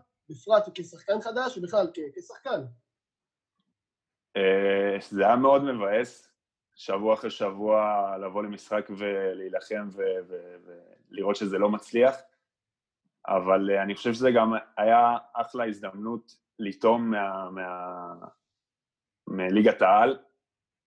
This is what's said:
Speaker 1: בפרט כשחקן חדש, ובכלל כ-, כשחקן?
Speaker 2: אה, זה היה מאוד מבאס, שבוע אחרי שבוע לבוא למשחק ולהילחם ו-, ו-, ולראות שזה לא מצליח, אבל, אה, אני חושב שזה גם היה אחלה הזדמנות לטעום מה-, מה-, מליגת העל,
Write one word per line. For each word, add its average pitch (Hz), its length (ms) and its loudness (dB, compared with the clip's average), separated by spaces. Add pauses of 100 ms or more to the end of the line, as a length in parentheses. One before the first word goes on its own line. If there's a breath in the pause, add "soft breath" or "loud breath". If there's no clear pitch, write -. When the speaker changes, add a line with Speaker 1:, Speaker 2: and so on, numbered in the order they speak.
(300)
Speaker 1:
בפרט 208 460 2
כשחקן 180 460 -6
חדש, 247 360 -4
ובכלל 180 360 0
כ-, 147 260 -10
כשחקן? - 420 -8 (1800)
Speaker 2:
אה, 98 600 2 (120)
זה 98 160 0
היה 113 100 6
מאוד 139 280 4
מבאס, 117 680 -4 (500)
שבוע 104 340 0
אחרי 110 160 -2
שבוע 104 520 0 (360)
לבוא 98 260 -6
למשחק 104 540 -6
ולהילחם 98 960 -6
ו-, 95 360 -2
ו-, 87 280 -14 (560)
ולראות 101 240 -2
שזה 98 220 -4
לא 104 120 2
מצליח, 117 460 2 (1120)
אבל, 95 440 2
אה, 98 120 0
אני 98 120 -4
חושב 120 180 -4
שזה 127 180 2
גם 113 220 4 (240)
היה 117 400 4 (160)
אחלה 120 320 -6
הזדמנות 104 720 -10 (240)
לטעום 113 520 0
מה-, 98 400 -4
מה-, 90 640 -10 (1120)
מליגת 98 540 2
העל, 107 380 6 (680)